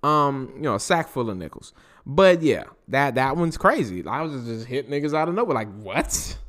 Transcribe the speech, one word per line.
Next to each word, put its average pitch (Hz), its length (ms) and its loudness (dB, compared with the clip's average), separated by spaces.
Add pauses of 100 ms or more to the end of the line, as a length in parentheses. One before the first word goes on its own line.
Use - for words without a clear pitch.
Um, 143 540 2
you - 60 -10
know, 127 140 0
a 104 40 -2
sack 165 280 0
full 123 200 -4
of 101 80 -6
nickels. - 360 -12 (340)
But 175 340 6
yeah, 135 240 2 (240)
that, 135 280 0
that 135 200 2
one's 165 220 0
crazy. 131 480 0
I 127 160 -4
was 160 100 -6
just, 123 140 -8
just 113 200 -8
hit 127 240 -4
niggas 147 240 -2
out 156 140 2
of 175 60 -2
nowhere. 208 200 0
Like, 107 160 -2 (120)
"What? - 540 -4 (120)